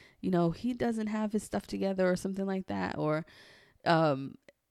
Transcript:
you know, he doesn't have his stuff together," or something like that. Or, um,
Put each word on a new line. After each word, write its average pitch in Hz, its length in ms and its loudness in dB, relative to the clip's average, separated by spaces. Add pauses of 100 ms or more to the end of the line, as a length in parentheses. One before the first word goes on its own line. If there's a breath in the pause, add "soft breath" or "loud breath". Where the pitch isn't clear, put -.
(220 loud breath)
you 185 100 -2
know, 170 180 4
he 240 240 -2
doesn't 233 340 -2
have 214 260 -2
his 214 100 0
stuff - 240 -4
together," 190 420 0
or 180 60 2
something 190 320 -4
like 190 180 -2
that. 190 320 -4
Or, 151 300 0 (580 loud breath)
um, 151 540 2 (320)